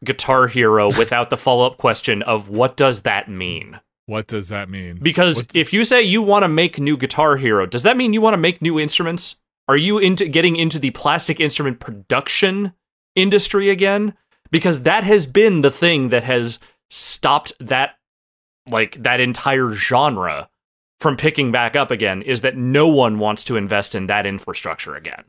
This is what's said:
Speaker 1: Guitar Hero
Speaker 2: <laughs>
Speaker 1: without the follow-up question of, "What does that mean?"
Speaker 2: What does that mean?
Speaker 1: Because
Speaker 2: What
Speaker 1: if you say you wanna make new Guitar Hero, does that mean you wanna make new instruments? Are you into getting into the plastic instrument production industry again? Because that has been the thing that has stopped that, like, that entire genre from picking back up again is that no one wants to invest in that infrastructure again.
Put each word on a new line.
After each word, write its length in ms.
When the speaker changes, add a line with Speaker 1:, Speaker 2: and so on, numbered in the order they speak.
Speaker 1:
Guitar 440
Hero 400
Speaker 2:
<laughs> 100
Speaker 1:
without 320
the 60
follow-up 420
question 440
of, 260
"What 280
does 260
that 280
mean?" 500
Speaker 2:
What 220
does 220
that 180
mean? 340
Speaker 1:
Because 360
Speaker 2:
What 160
Speaker 1:
if 180
you 120
say 180
you 200
wanna 260
make 300
new 180
Guitar 400
Hero, 300
does 160
that 140
mean 160
you 80
wanna 160
make 260
new 160
instruments? 580
Are 80
you 220
into 280
getting 300
into 220
the 120
plastic 500
instrument 400
production 920
industry 520
again? 460
Because 320
that 180
has 240
been 360
the 100
thing 380
that 120
has 380
stopped 720
that, 380
like, 320
that 180
entire 520
genre 760
from 160
picking 360
back 240
up 140
again 320
is 180
that 160
no 320
one 300
wants 260
to 120
invest 380
in 120
that 200
infrastructure 720
again. 320